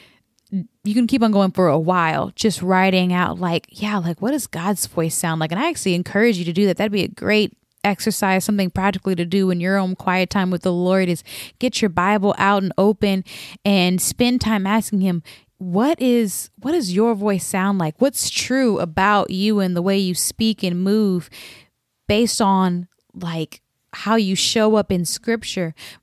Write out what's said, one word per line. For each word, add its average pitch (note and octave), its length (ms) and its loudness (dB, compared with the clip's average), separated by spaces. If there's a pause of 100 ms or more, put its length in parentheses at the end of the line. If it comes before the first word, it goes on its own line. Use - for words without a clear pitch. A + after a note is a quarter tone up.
(500)
you G3 440 -6
can A#3+ 120 2
keep B3 160 2
on A3 80 4
going G3 220 2
for F#3 160 2
a C#3+ 100 4
while, D#3+ 560 0
just G#3 280 -2
writing F#3 500 2
out, F3+ 260 0
like, E3+ 320 -2
yeah, G#3 280 -4
like, E3+ 220 -4
what A3+ 120 -2
does D4 160 -4
God's F3+ 380 -4
voice E3 280 -2
sound D#3+ 260 -2
like? D#3+ 120 -2
And F#3 80 -4
I D#4 80 0
actually B3 260 -2
encourage G3+ 420 2
you F3 80 -4
to E3+ 80 -4
do G3+ 140 2
that. F3+ 120 0
That'd G#3 120 0
be G3 140 0
a - 40 -2
great G#3+ 480 -2 (280)
exercise, G3 600 0
something G3 260 0
practically F#3+ 440 -2
to F3 100 -2
do F#3 260 0
in F3 100 0
your F#3 160 0
own F#3 180 0
quiet F#3 360 0
time F#3 200 0
with F3 120 -2
the F#3 100 0
Lord, F3+ 360 2
is E3+ 140 -2 (360)
get B3 220 -2
your G#3+ 80 2
Bible F#3+ 500 2
out G3 240 4
and F#3 140 -2
open G3 480 2 (400)
and F#3 360 4
spend B3 400 0
time G#3 260 0
asking G#3 340 0
him, F3+ 220 0 (360)
"What G3+ 420 0
is, A#3+ 500 0 (100)
what C4 120 -4
does B3+ 200 0
your A3+ 220 2
voice G3 320 -2
sound G3 320 0
like? D#3+ 220 -2
What's - 300 0
true B3+ 480 0
about F#3+ 520 0
you G3+ 300 0
and F3+ 160 0
the F3 60 -2
way G3 140 0
you F#3 180 0
speak - 480 -2
and F3 200 -2
move G3 480 0 (800)
based A3 340 2
on, F#3 460 2 (260)
like, E3 460 -8 (340)
how G#3+ 220 -2
you G3 180 2
show G#3+ 420 2
up G#3 140 0
in F3+ 140 0
scripture F#3+ 720 -6 (280)